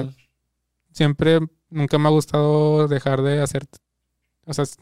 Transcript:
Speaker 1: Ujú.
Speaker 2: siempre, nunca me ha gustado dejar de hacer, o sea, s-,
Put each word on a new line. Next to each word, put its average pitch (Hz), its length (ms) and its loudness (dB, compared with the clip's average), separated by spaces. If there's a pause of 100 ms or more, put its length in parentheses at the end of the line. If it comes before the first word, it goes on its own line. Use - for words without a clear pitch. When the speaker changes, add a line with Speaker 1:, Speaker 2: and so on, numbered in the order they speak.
Speaker 1:
Ujú. 131 120 -8 (800)
Speaker 2:
siempre, 156 480 2 (300)
nunca 151 280 -2
me 151 100 2
ha - 20 4
gustado 151 800 2
dejar 135 340 -2
de 143 180 0
hacer, 139 260 -4 (800)
o 156 80 -10
sea, 143 100 -2
s-, - 180 -12